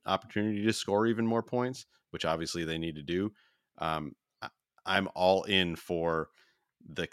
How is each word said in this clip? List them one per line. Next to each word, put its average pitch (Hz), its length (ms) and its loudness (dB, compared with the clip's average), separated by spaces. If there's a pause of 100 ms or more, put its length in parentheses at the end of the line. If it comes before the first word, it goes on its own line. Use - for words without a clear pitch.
opportunity 104 580 -2
to 110 100 4
score 104 320 2
even 113 220 2
more 113 160 0
points, 123 420 -4 (260)
which 82 140 -4
obviously 82 380 -2
they 80 140 -2
need 82 180 -4
to 76 80 -12
do. 92 300 -2 (440)
Um, 80 380 -4 (260)
I, - 80 -12 (360)
I'm 95 300 0
all 92 280 6
in 92 320 2
for 82 540 -2 (580)
the, 80 260 -4